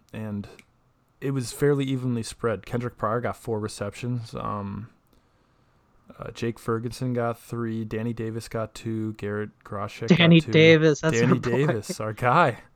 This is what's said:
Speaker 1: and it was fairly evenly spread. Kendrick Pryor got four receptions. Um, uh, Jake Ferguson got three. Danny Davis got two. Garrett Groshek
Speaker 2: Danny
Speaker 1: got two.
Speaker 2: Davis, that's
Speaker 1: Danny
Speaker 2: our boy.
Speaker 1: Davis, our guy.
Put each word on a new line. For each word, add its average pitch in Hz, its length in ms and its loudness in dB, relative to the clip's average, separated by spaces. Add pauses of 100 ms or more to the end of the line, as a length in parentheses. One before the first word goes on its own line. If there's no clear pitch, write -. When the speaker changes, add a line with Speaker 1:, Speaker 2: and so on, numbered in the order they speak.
(120)
Speaker 1:
and 107 360 -8 (720)
it 139 100 -2
was 131 220 -4
fairly 143 320 2
evenly 127 380 -2
spread. 107 420 -4
Kendrick 120 320 -6
Pryor 113 240 -2
got 110 160 -4
four 110 220 -4
receptions. 110 720 -6
Um, 104 560 -8 (1300)
uh, 95 120 -12
Jake 117 260 -6
Ferguson 120 560 -4
got 117 260 -2
three. 113 460 -6
Danny 110 280 -4
Davis 113 340 -8
got 113 260 -6
two. 110 400 -6
Garrett 104 380 -6 (120)
Groshek 104 440 -8
Speaker 2:
Danny 170 320 8
Speaker 1:
got 160 80 2
two. - 40 -4
Speaker 2:
Davis, 160 500 6
that's 160 180 2
Speaker 1:
Danny 123 140 4
Speaker 2:
our 123 60 4
boy. 123 100 -2 (180)
Speaker 1:
Davis, 127 340 -4
our 110 120 -4
guy. 123 440 2 (180)